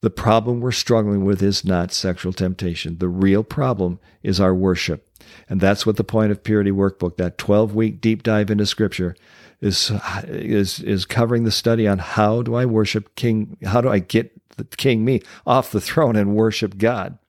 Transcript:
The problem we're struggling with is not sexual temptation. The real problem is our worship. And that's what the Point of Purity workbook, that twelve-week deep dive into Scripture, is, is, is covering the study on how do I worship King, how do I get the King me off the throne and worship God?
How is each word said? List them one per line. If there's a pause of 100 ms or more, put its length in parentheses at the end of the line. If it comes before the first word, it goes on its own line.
The
problem
we're
struggling
with
is
not
sexual
temptation.
The
real
problem (240)
is
our
worship. (400)
And
that's
what
the
Point
of
Purity
workbook,
that
twelve-week
deep
dive
into
Scripture, (460)
is, (320)
is,
is
covering
the
study
on
how
do
I
worship
King,
how
do
I
get (260)
the
King
me (240)
off
the
throne
and
worship
God?